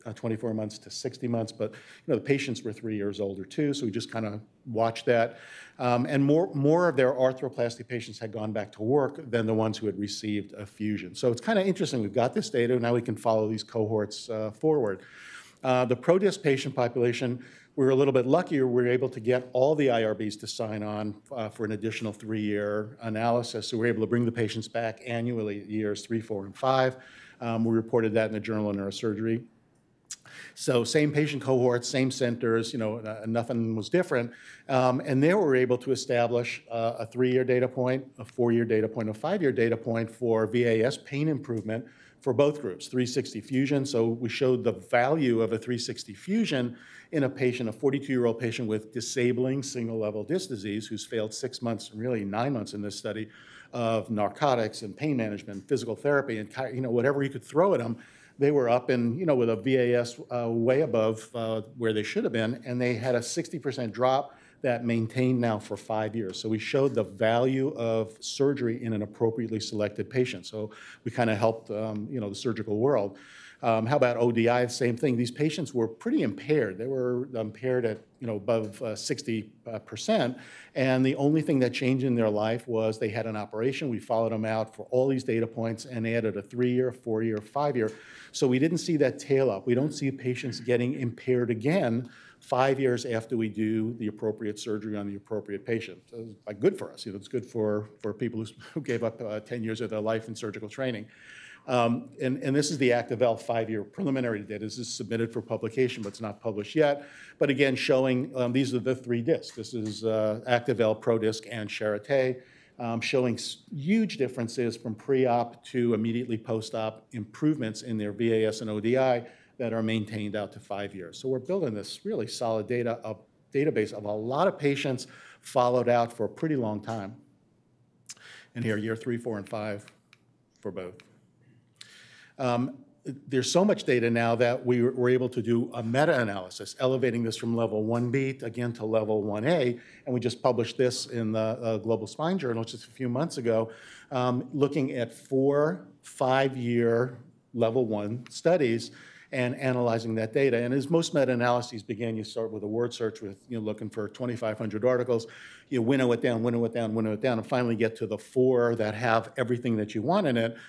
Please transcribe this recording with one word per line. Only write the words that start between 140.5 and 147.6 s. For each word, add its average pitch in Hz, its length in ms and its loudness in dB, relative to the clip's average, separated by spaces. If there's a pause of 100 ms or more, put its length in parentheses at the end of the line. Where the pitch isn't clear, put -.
this 127 280 0
in 113 260 -4
the, 113 80 0
uh, 113 380 -2
Global 107 300 -2
Spine 175 320 -2
Journal 117 240 -2
just 110 240 -12
a - 40 -20
few 131 160 -6
months 143 300 -2
ago, 113 320 2 (420)
um, 123 400 0
looking 143 420 0
at 120 200 -4
four 143 720 0 (160)
five-year 127 1200 2 (340)
level 117 320 2